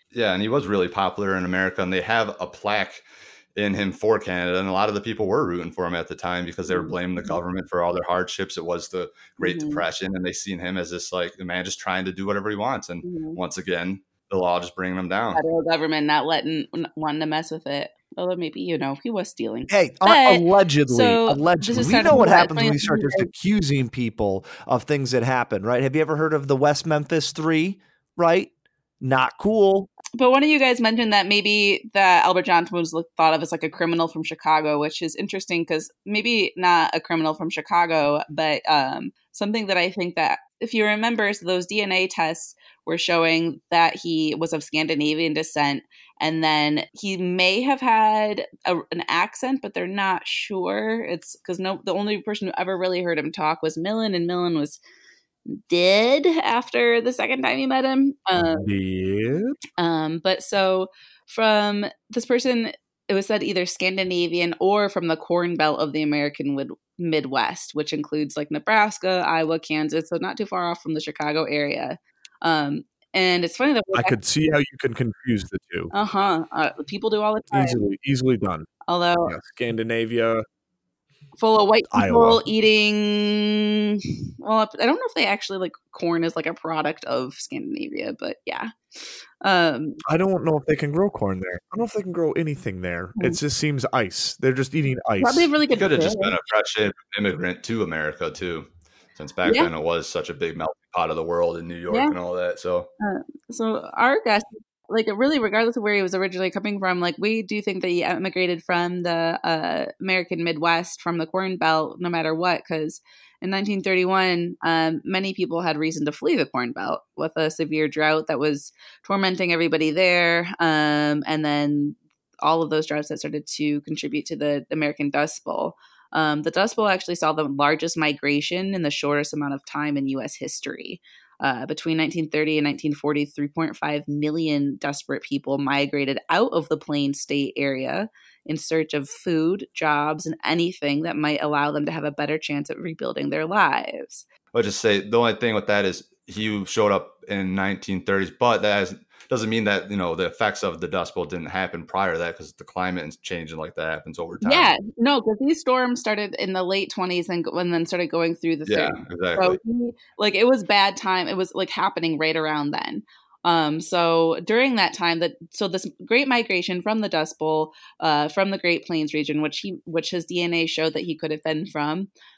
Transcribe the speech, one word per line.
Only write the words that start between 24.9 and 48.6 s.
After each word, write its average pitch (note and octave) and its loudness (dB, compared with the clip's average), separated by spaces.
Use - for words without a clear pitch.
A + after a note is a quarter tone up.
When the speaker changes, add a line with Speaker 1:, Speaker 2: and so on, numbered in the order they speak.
Speaker 3:
that B2 4
happen, A#2+ 0
right? B2 2
Have C3+ 0
you D#3 4
ever D#3 0
heard D#3 0
of C#3 -2
the C#3 4
West C#3+ 2
Memphis D3+ 0
Three, D#3+ 0
right? F3 4
Not C3 2
cool. G3 4
Speaker 2:
But B3 6
one C4+ 6
of D4+ 6
you D4+ 6
guys B3+ 4
mentioned A3+ 2
that G3+ 4
maybe G#3 2
that F#3 6
Albert F3+ 4
Johnson F3 2
was E3 -2
look-, E3 -4
thought D#3+ 6
of D3+ 2
as, D#3+ -2
like, E3 -4
a D#3+ -2
criminal E3 0
from E3 -6
Chicago, D#3 0
which D3+ -2
is D#3+ -2
interesting F#3 -4
'cause D#3+ -2
maybe G#3+ 0
not F3 4
a D#3+ 0
criminal D#3+ 0
from D#3 -6
Chicago, D#3 2
but, D3+ 0
um, C3+ 0
something G#3 -2
that F#3+ 0
I F3+ 2
think F3 -4
that - 0
if A#3 -6
you G#3+ 4
remember, G#3+ 0
so E3+ -10
those F3+ 0
D G#3 -2
N G3 -2
A F#3 2
tests E3 -2
were E3 -2
showing E3 2
that E3+ 4
he D#3+ -2
was E3 -2
of D3+ -2
Scandinavian D#3 0
descent, D3 0
and D#3+ 0
then D3+ 2
he F#3+ -6
may F#3 2
have C4 0
had G#3+ 2